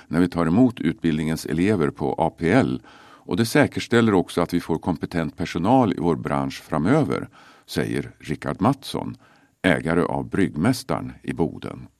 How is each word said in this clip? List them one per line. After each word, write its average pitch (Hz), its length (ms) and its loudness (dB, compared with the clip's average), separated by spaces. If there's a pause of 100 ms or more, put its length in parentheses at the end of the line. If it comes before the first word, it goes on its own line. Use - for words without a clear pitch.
när 80 120 0
vi 90 80 4
tar 85 180 0
emot 113 340 4
utbildningens 80 640 -2
elever 85 440 2
på 69 280 -4
A 80 200 0
P 82 140 0
L, 71 300 2 (160)
och - 400 -8
det 113 80 2
säkerställer 117 680 2
också 90 280 2
att 85 120 -2
vi 87 60 2
får 80 180 -2
kompetent 82 600 -4
personal 98 560 0
i - 60 -8
vår 82 160 2
bransch 67 480 -4
framöver, 82 640 0 (360)
säger 62 540 -4
Rickard - 420 -6
Mattsson, - 560 -2 (440)
ägare 82 400 2
av 67 280 -2
Bryggmästaren 80 840 -2 (100)
i - 100 -6
Boden. - 540 -4 (120)